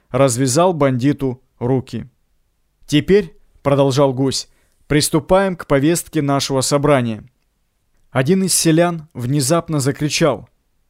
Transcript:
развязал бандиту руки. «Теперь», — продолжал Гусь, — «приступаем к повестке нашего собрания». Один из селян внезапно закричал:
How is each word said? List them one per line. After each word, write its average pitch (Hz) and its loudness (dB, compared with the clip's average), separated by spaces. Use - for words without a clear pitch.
развязал 135 2
бандиту 135 -2
руки. 123 -4
«Теперь», — 170 2
продолжал 139 2
Гусь, — 131 -4
«приступаем 175 0
к - -16
повестке 151 0
нашего 139 -2
собрания». 131 0
Один 175 0
из 180 -2
селян 165 0
внезапно 147 -2
закричал: 139 -2